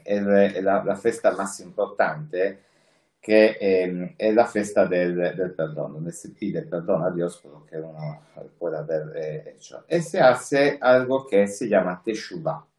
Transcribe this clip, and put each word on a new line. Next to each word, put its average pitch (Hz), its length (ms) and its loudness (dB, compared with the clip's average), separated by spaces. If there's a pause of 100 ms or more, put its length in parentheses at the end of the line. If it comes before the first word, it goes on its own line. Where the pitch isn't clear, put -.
es 101 600 2
la, 95 200 2
la 95 120 -2
fiesta 107 360 0
más 98 280 -6
importante, 92 1040 -4 (580)
que, 107 400 6
eh, 92 560 0
es 110 160 0
la 113 120 6
fiesta 104 420 0
del, 90 280 0
del 90 380 -2
perdón, 76 400 -6
donde 80 180 -10
se - 180 -16
pide 85 340 -6
perdón 85 400 -2
a 90 80 -2
Dios 87 260 -4
por 71 140 -20
lo 76 140 -20
que 80 120 -14
uno 78 440 -12 (360)
puede 80 220 -6
haber, 78 360 -6
eh, 78 400 -8
hecho. - 320 -20
Y 165 120 0
se 175 200 -4
hace 139 640 4
algo 127 460 4
que 101 200 4
se - 220 -6
llama 90 340 2
Teshuvah. 78 640 -6 (120)